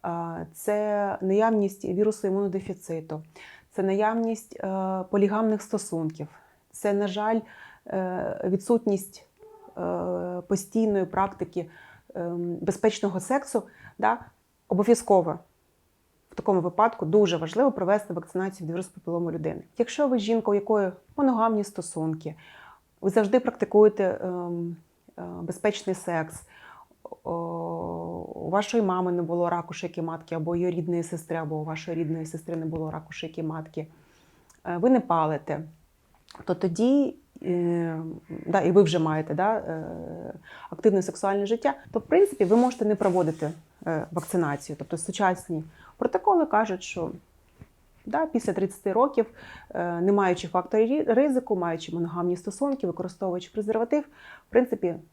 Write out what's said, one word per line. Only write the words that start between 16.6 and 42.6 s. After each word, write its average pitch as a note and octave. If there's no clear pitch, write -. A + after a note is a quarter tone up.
випадку F#3
дуже F3
важливо G3
провести F#3+
вакцинацію F#3
від D#3+
вірусу F#3
папілому E3+
людини. D#3+
Якщо C4
ви B3
жінка, A3
у G3+
якої G3+
моногамні A3+
стосунки, D#3+
ви F#3+
завжди A3
практикуєте, G#3
ем, F3
е, F3
безпечний F#3+
секс, D#3+
о, E3+
у -
вашої G#3
мами F#3
не F3
було E3+
раку E3+
шийки F3
матки, E3
або E3
її F3
рідної E3+
сестри, E3
або D#3
у D3+
вашої D#3+
рідної D#3+
сестри E3
не D#3+
було D#3+
раку D#3+
шийки D#3+
матки, D#3+
е, F3
ви G#3+
не B3
палите, D#3
то F#3
тоді, A3+
е, E3+
да, F#3+
і F3
ви F#3+
вже E3
маєте, D#3
да, G3
е, E3
активне G3
сексуальне G3
життя, A#3
то, A#3
в G#3
принципі, F4+
ви G3
можете B3